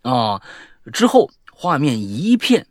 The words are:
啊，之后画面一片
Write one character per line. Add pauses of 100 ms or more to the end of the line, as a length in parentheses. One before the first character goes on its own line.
啊， (500)
之
后 (220)
画
面
一
片